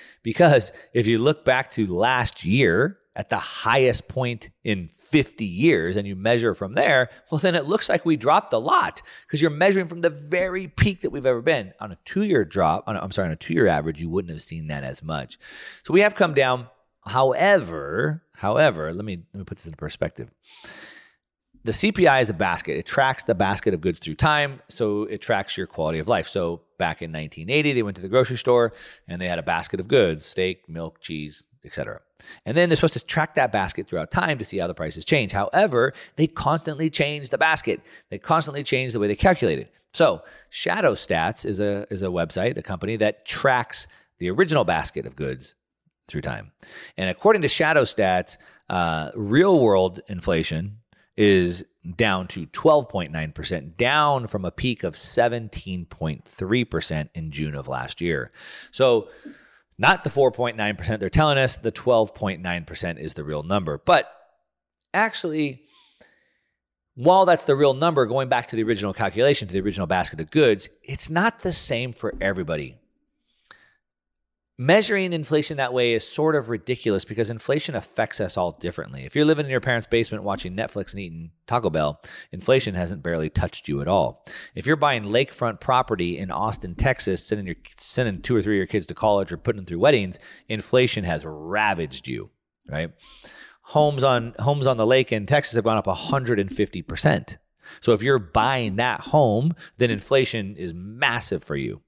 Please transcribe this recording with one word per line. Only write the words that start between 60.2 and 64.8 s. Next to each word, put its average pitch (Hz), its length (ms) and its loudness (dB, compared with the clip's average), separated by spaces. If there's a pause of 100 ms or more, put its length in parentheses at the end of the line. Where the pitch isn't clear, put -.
point 120 260 -4
nine 104 180 -2
percent 107 240 -4
they're 98 100 -4
telling 151 280 4
us, 131 200 2
the 113 140 -4
twelve 113 420 2
point 95 280 -6
nine 87 240 -4
percent 85 340 -6
is 78 140 -8
the 76 100 -10
real 73 200 -6
number. 82 340 -2
But - 320 2 (840)